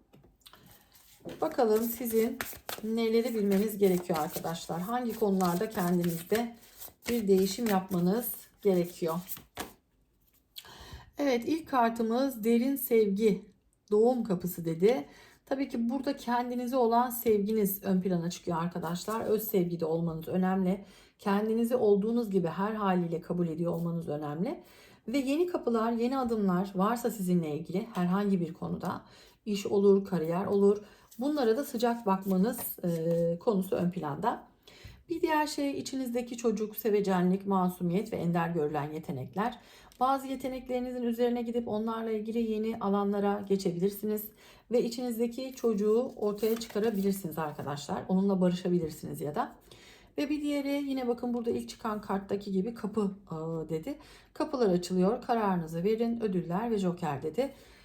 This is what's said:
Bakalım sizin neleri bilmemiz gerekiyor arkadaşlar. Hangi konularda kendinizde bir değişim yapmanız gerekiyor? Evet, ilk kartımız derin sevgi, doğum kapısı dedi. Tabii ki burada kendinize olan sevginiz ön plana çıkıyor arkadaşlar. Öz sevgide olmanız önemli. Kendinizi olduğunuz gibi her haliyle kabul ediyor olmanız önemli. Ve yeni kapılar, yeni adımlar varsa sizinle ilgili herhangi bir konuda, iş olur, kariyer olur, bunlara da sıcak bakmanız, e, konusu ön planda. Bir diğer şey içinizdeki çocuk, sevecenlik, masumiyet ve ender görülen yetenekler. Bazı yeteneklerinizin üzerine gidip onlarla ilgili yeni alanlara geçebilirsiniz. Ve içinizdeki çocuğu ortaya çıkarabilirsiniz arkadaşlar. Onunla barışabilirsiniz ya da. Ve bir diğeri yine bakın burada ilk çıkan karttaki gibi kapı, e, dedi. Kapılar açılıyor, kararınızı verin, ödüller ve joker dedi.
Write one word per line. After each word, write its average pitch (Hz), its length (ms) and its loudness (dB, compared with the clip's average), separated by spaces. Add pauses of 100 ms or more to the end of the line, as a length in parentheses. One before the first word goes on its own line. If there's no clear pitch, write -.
(1400)
Bakalım 233 420 2
sizin 233 540 0 (460)
neleri 226 520 2
bilmemiz 202 420 2
gerekiyor 180 420 2
arkadaşlar. 165 640 -4
Hangi 233 380 -4
konularda 190 500 2
kendinizde 175 840 0 (540)
bir 233 180 0
değişim 196 400 2
yapmanız 190 640 0 (300)
gerekiyor? 175 540 0 (2000)
Evet, 254 300 2
ilk 320 200 -2
kartımız 233 760 0
derin 233 320 4
sevgi, 214 680 2 (460)
doğum 226 320 4
kapısı 180 420 -4
dedi. 196 400 2 (400)
Tabii 277 240 -2
ki 233 200 -2
burada 277 280 -2
kendinize 247 600 -2
olan 240 320 4
sevginiz 208 720 2
ön 185 180 2
plana 175 280 0
çıkıyor 175 280 -4
arkadaşlar. 175 680 -4
Öz 214 180 0
sevgide 170 420 0
olmanız 165 420 -2
önemli. 185 580 0 (340)
Kendinizi 220 560 2
olduğunuz 214 540 4
gibi 185 180 2
her 190 260 -2
haliyle 180 480 0
kabul 175 260 -2
ediyor 165 260 -2
olmanız 170 340 -4
önemli. 151 560 -4 (440)
Ve 233 100 -2
yeni 285 300 2
kapılar, 233 440 0
yeni 240 260 0
adımlar 202 580 2
varsa 220 360 2
sizinle 175 440 0
ilgili 175 380 -4
herhangi 185 480 2
bir 165 120 -4
konuda, 170 480 -6 (440)
iş 202 200 -2
olur, 196 400 6
kariyer 170 400 0
olur, 202 320 6 (420)
bunlara 262 380 2
da 285 60 -2
sıcak 233 420 -2
bakmanız, 190 540 2 (240)
e, 170 560 2
konusu 190 360 0
ön 175 160 0
planda. 175 520 -4 (640)
Bir 330 120 -4
diğer 311 260 2
şey 277 320 -4
içinizdeki 247 580 -4
çocuk, 214 400 -2
sevecenlik, 196 680 2
masumiyet 185 640 0
ve 175 40 -2
ender 170 320 0
görülen 151 420 -2
yetenekler. 160 680 -6 (400)
Bazı 262 280 2
yeteneklerinizin 254 760 -4
üzerine 240 380 2
gidip 233 260 -4
onlarla 226 440 -4
ilgili 220 400 -2
yeni 220 280 -2
alanlara 202 720 0
geçebilirsiniz. 196 760 0 (460)
Ve 233 120 4
içinizdeki 240 720 -4
çocuğu 220 600 2
ortaya 214 400 0
çıkarabilirsiniz 196 840 -2
arkadaşlar. 147 720 -6
Onunla 190 320 2
barışabilirsiniz 165 800 0
ya 147 140 -4
da. 254 200 -2 (640)
Ve 285 120 -2
bir 294 120 -2
diğeri 285 480 -2
yine 262 180 -2
bakın 240 260 -2
burada 240 160 -2
ilk 233 200 -4
çıkan 214 320 -6
karttaki 196 500 -4
gibi 190 220 0
kapı, 202 380 -2 (200)
e, 160 380 -6
dedi. 165 280 -6 (360)
Kapılar 269 360 0
açılıyor, 185 520 2
kararınızı 180 600 0
verin, 226 380 0
ödüller 190 500 -2
ve 214 60 2
joker 170 460 -2
dedi. 240 300 -2 (320)